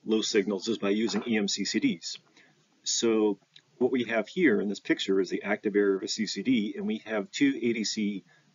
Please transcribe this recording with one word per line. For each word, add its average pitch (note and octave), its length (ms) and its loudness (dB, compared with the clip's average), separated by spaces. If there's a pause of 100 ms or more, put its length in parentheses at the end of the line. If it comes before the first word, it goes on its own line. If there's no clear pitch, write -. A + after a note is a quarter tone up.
low A2 160 0
signals G2+ 480 0
is G#2+ 100 -2
by G2+ 120 0
using G#2+ 360 0
E A2+ 100 2
M G#2 120 0
C G2+ 160 -4
C G#2+ 160 -2
Ds. - 380 -2 (640)
So A2 540 2 (400)
what B2 120 2
we - 140 0
have A2 240 -2
here C3 320 2
in G2+ 80 -2
this G2 120 -6
picture G2 400 0
is F2+ 100 0
the G#2 120 -4
active G#2 340 -2
area G2+ 200 4
of F#2+ 60 -6
a G2+ 60 -4
C G#2+ 180 -2
C G2 160 -6
D, G#2+ 340 0
and G#2 100 -4
we G#2+ 200 -4
have G#2+ 240 -4
two C3+ 320 2
A A#2 100 2
D A2+ 120 -2
C, G2+ 400 -2 (300)